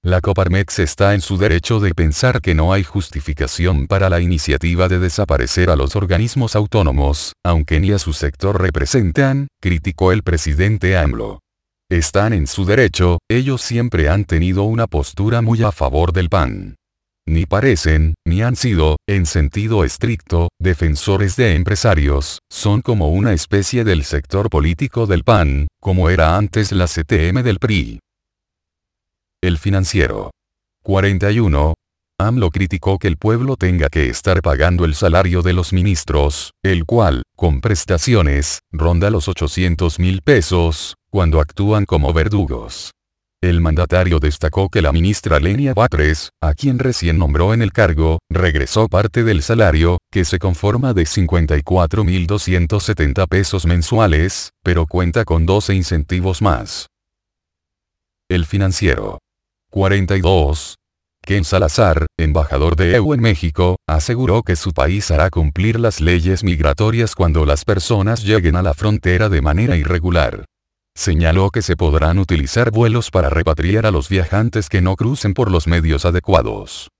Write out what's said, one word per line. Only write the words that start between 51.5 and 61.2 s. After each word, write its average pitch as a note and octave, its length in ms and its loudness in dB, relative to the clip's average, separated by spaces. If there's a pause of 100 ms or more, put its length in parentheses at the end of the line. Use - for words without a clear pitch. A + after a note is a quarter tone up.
y D2 60 0
cuatro F#2 420 0
mil F2 220 0
doscientos F#2 580 0
setenta F2 440 0
pesos F#2 400 0
mensuales, F2 840 2 (140)
pero E2+ 240 0
cuenta F2+ 360 0
con E2 220 0
doce G2 300 0
incentivos F2+ 640 -2
más. C2+ 460 -4 (1400)
El F2 200 0
Financiero. E2+ 720 -2 (500)
Cuarenta G2 460 0
y F#2+ 60 0
dos. D#2 540 0 (460)